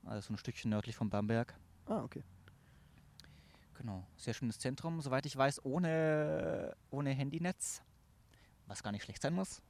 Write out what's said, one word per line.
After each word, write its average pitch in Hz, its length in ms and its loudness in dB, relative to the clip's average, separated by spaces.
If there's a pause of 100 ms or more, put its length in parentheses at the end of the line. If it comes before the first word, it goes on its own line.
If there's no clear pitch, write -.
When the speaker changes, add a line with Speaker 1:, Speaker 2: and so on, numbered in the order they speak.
Speaker 1:
Also 104 240 -6
so 110 60 -2
ein 104 40 -2
Stückchen - 340 -2
nördlich 107 240 0
von 110 140 -2
Bamberg. 110 460 2 (300)
Speaker 2:
Ah, 214 180 0
okay. - 200 -8 (1500)
Speaker 1:
Genau, 98 300 -6 (100)
sehr - 180 -4
schönes 117 260 -2
Zentrum, 165 420 -2
soweit 139 240 2
ich 143 100 -4
weiß, 135 300 4
ohne, 156 1080 2 (160)
ohne 139 200 0
Handynetz. 143 720 -2 (880)
Was - 160 -10
gar 107 80 0
nicht 104 120 -2
schlecht - 180 -10
sein 147 120 2
muss. 185 360 -2